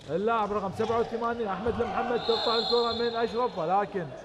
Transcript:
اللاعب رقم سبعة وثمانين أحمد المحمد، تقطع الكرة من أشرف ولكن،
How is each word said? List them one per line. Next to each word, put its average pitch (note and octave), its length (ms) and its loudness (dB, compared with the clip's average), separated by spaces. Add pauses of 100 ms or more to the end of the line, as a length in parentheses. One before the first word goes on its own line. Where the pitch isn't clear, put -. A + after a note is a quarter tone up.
اللاعب G#3 440 2
رقم G3 240 -2
سبعة A3 220 0
وثمانين A3+ 480 -2
أحمد G3+ 340 -2
المحمد، A#3 380 0
تقطع A3+ 360 0
الكرة A#3 480 2
من A#3 120 0
أشرف A3+ 440 0
ولكن، F#3+ 460 0 (200)